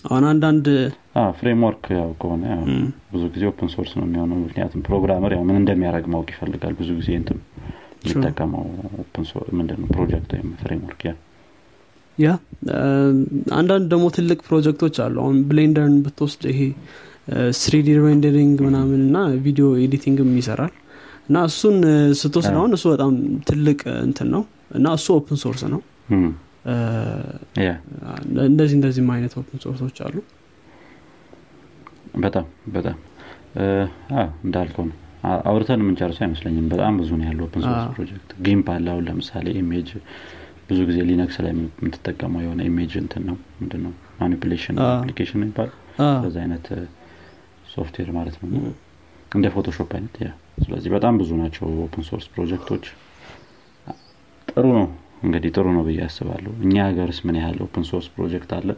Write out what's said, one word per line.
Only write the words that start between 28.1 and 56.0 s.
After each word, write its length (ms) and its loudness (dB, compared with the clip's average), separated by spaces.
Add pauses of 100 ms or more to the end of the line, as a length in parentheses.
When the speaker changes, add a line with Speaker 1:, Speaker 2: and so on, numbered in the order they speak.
Speaker 1:
እንደዚህ፣ 340 4
እንደዚህም 340 4
አይነት 260 -2
ኦፕን 240 -10
ሶርሶች 400 -8
አሉ። 160 -8 (2000)
Speaker 2:
በጣም፣ 300 -2 (240)
በጣም፣ 280 -4 (560)
እ፣ 100 -2 (460)
አ፣ 140 0 (160)
እንዳልከው 460 -4
ነው። 120 -8 (240)
አ-፣ 240 -2
አውርተን 340 0
የምንጨርሰው 440 -2
አይመስለኝም። 440 -2
በጣም 280 0
ብዙ 160 -2
ነው 140 -2
ያለው 180 -4
ኦፕን 180 -6
ሶርስ 160 -2
Speaker 1:
አ። 120 -6
Speaker 2:
ፕሮጀክት። 420 -12 (100)
ጊምፕ 280 2
አለ 200 -2
አሁን 160 -4
ለምሳሌ 400 -6 (100)
ኢሜጅ 340 -2 (840)
ብዙ 120 2
ጊዜ 180 2
ሊነክስ 360 0
ላይ 120 -2
የምትጠቀመው 880 -6
የሆነ 220 -6
ኢሜጅ 320 -2
እንትን 280 -6
ነው። 120 -4 (180)
ምንድን 280 -8
ነው? 100 -8 (240)
ማኒፑሌሽን 600 -2
Speaker 1:
አዎ። 140 2
Speaker 2:
አፕሊኬሽን 460 -4
ነው 80 0
የሚባለው። 300 -6 (240)
Speaker 1:
አዎ። 200 4
Speaker 2:
በዛ 200 -4
አይነት፣ 300 -6
እ፣ 120 -8 (880)
ሶፍትዌር 420 -8
ማለት 260 -6
ነው። 140 -12
Speaker 1:
ም። 200 -4 (600)
Speaker 2:
እንደ 180 2
ፎቶሾፕ 420 -4
አይነት፣ 280 -8
ያ። 100 -6 (300)
ስለዚህ 320 -2
በጣም 260 2
ብዙ 180 0
ናቸው 320 -4 (120)
ኦፕን 240 -6
ሶርስ 260 -10
ፕሮጀክቶች። 560 -6 (1600)
ጥሩ 260 0
ነው 140 4 (340)
እንግዲህ፣ 300 0
ጥሩ 200 0
ነው 120 2
ብዬ 180 -2